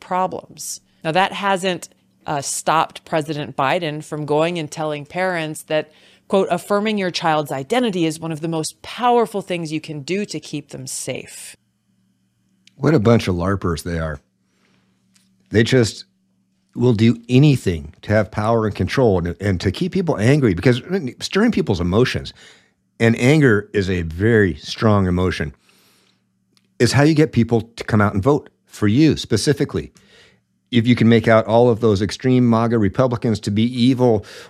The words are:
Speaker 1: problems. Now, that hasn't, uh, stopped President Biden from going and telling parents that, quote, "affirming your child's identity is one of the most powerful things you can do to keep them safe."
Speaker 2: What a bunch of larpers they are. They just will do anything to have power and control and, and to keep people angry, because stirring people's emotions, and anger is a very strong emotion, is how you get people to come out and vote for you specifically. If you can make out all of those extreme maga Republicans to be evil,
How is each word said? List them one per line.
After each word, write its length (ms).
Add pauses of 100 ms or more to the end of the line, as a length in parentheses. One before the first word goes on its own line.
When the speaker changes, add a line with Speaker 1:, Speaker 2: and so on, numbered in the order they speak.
Speaker 1:
problems. 800 (220)
Now, 100
that 200
hasn't, 560 (380)
uh, 140
stopped 640
President 500
Biden 480
from 220
going 340
and 120
telling 340
parents 600
that, 280 (340)
quote, 240
"affirming 460
your 140
child's 420
identity 540
is 120
one 140
of 80
the 80
most 320
powerful 640
things 300
you 80
can 200
do 240
to 160
keep 300
them 160
safe." 680 (1200)
Speaker 2:
What 180
a 40
bunch 300
of 60
larpers 480
they 160
are. 220 (1300)
They 120
just 440 (680)
will 200
do 340
anything 720
to 80
have 200
power 360
and 80
control 440
and, 220
and 200
to 100
keep 220
people 260
angry, 360
because 280 (380)
stirring 320
people's 280
emotions, 520 (640)
and 200
anger 560
is 160
a 120
very 540
strong 500
emotion, 480 (1200)
is 140
how 100
you 120
get 180
people 280
to 240
come 160
out 140
and 80
vote 260 (160)
for 240
you 280
specifically. 760 (800)
If 160
you 80
can 120
make 200
out 180
all 240
of 80
those 240
extreme 420
maga 320
Republicans 640
to 120
be 100
evil, 640 (240)